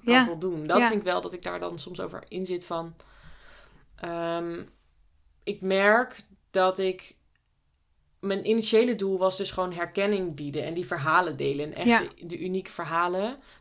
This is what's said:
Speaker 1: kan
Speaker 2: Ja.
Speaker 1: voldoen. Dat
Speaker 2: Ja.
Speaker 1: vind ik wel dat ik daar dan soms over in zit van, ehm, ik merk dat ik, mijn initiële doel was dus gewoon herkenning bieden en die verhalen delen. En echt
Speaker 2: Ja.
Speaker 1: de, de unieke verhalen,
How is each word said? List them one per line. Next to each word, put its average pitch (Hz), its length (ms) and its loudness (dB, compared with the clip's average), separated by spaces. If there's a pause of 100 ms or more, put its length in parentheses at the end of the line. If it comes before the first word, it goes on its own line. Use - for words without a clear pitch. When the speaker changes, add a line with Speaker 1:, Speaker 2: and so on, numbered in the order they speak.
Speaker 1:
kan 233 100 4
Speaker 2:
Ja. 254 120 6
Speaker 1:
voldoen. 165 420 -4
Dat 170 100 4
Speaker 2:
Ja. 240 100 6
Speaker 1:
vind 220 120 0
ik 190 60 -4
wel 180 160 0
dat 180 120 -8
ik 180 80 -12
daar 175 180 -6
dan 175 200 -8
soms 180 200 -12
over 180 280 -10
in 185 180 -8
zit 180 200 -6
van, 165 280 -8 (1000)
ehm, 170 680 -4 (840)
ik 202 180 -6
merk 202 540 4 (360)
dat 185 280 2
ik, 185 360 -4 (1040)
mijn 196 300 -2
initiële 226 460 4
doel 190 220 0
was 185 200 2
dus 190 140 -4
gewoon 180 220 -2
herkenning 180 640 -2
bieden 143 300 -6
en 160 80 -6
die 175 120 -4
verhalen 160 520 2
delen. 139 280 -2
En 151 80 -10
echt 185 140 -2
Speaker 2:
Ja. 233 120 8
Speaker 1:
de, - 260 -8
de 170 140 -10
unieke 185 320 -4
verhalen, 180 680 -2 (240)